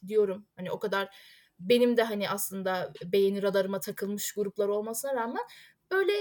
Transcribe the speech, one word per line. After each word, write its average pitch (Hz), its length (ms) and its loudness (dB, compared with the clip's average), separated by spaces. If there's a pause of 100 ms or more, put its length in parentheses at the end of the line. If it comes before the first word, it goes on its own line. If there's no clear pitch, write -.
diyorum. 208 380 2 (100)
Hani 185 160 -8
o - 80 -4
kadar 196 360 -2 (440)
benim 240 380 4
de 226 60 6
hani 202 260 -2
aslında 190 640 -4 (120)
beğeni 196 380 2
radarıma 196 360 0
takılmış 202 520 -6
gruplar 202 360 -2
olmasına 226 480 -4
rağmen 254 280 -2 (480)
böyle 381 300 2